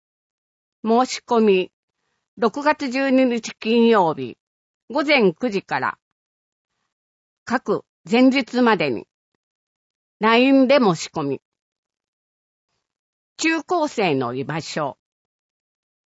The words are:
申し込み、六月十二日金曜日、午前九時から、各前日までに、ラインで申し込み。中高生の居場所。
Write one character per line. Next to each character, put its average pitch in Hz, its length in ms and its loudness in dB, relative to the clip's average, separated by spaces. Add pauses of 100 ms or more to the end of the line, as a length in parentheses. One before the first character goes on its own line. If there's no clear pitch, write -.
(840)
申 233 220 2
し - 200 -10
込 240 140 0
み、 196 320 2 (640)
六 226 280 -4
月 294 260 -2
十 269 220 -2
二 262 160 4
日 233 300 -6
金 226 300 2
曜 190 260 2
日、 131 240 -12 (520)
午 277 160 -4
前 247 280 2
九 247 160 -6
時 196 120 -4
か 143 180 -6
ら、 123 180 -4 (1500)
各 226 400 -4 (180)
前 233 200 2
日 262 380 0
ま 226 140 2
で 160 140 -2
に、 110 180 -8 (1120)
ラ 220 160 2
イ 254 160 4
ン 269 160 4
で 277 120 4
申 190 180 2
し - 100 -10
込 160 160 -8
み。 139 180 -6 (2000)
中 320 260 -2
高 330 240 -2
生 185 280 -2
の 127 180 -4
居 131 100 -6
場 151 160 -8
所。 147 380 -8 (1160)